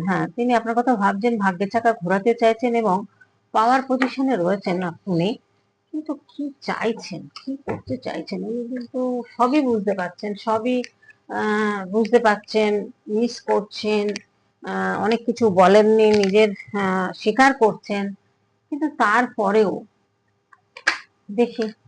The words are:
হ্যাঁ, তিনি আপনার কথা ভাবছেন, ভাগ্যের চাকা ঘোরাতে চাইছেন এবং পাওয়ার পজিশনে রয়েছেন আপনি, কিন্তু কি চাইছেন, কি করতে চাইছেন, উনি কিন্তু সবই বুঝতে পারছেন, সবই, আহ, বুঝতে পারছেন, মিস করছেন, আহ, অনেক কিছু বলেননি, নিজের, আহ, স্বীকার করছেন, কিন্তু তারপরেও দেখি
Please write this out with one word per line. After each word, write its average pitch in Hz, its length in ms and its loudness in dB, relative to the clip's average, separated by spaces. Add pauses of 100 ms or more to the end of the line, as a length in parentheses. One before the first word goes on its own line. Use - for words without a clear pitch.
হ্যাঁ, 175 260 -2
তিনি 240 260 0
আপনার 226 200 0
কথা 240 200 2
ভাবছেন, 202 440 0
ভাগ্যের 196 320 -2
চাকা 226 220 2
ঘোরাতে 196 420 0
চাইছেন 233 400 2
এবং 214 300 0 (480)
পাওয়ার 240 360 4
পজিশনে 262 480 0
রয়েছেন 185 460 -2
আপনি, 175 460 -2 (640)
কিন্তু 311 240 -8
কি 285 460 -12
চাইছেন, 185 680 -8 (100)
কি 269 180 -10
করতে - 400 -10
চাইছেন, 165 480 -8
উনি 233 240 -6
কিন্তু 254 320 -8 (360)
সবই 254 240 2
বুঝতে 214 340 0
পারছেন, 190 400 -8
সবই, 226 480 -2 (460)
আহ, 214 560 -2
বুঝতে 214 340 2
পারছেন, 208 720 0 (180)
মিস 233 320 -2
করছেন, 214 640 -2 (580)
আহ, 190 320 -4 (100)
অনেক 226 220 2
কিছু 240 240 0
বলেননি, 208 600 6
নিজের, 208 400 4 (280)
আহ, 185 340 -2
স্বীকার 262 420 2
করছেন, 208 500 0 (640)
কিন্তু 302 180 -2 (100)
তারপরেও 214 760 2 (1600)
দেখি 233 360 -2 (220)